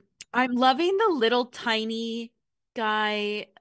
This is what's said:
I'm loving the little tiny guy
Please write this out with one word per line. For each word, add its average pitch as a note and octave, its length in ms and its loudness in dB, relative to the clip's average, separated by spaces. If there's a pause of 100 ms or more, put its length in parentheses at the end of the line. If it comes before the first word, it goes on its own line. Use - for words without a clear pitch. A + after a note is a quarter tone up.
(320)
I'm B3 200 0
loving C4+ 440 4
the G#4 180 2
little A#3+ 320 2
tiny A3+ 840 -6 (460)
guy G#3+ 720 -2 (140)